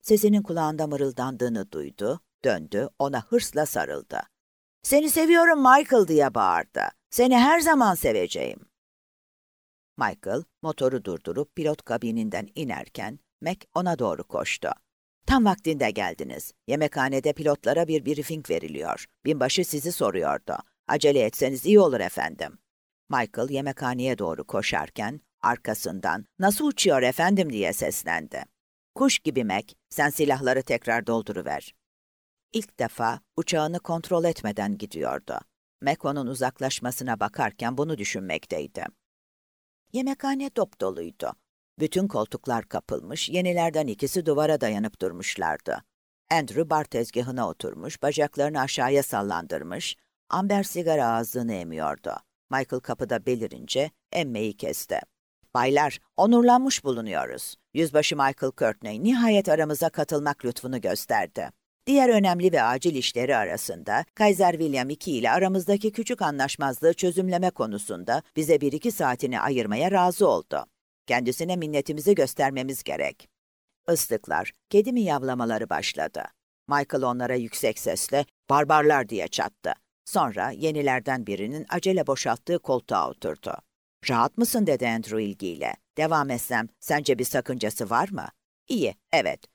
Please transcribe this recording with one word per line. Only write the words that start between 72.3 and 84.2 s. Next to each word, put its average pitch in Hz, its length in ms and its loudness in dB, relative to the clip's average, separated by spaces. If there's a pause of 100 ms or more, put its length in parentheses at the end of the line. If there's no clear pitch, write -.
gerek." - 460 -6 (640)
Islıklar, 101 600 -2 (180)
kedi 208 220 4
miyavlamaları 127 760 -2
başladı. 78 540 -4 (440)
Michael 143 360 0
onlara 123 300 -2
yüksek 117 440 -2
sesle, 135 480 -2 (240)
"Barbarlar!" 147 580 4
diye 98 200 -4
çattı. - 460 -4 (300)
Sonra 123 460 -2
yenilerden 131 760 -2
birinin 104 420 -6
acele 180 380 0
boşalttığı 135 520 -2
koltuğa 101 520 -2
oturdu. - 440 -8 (540)
"Rahat 127 300 2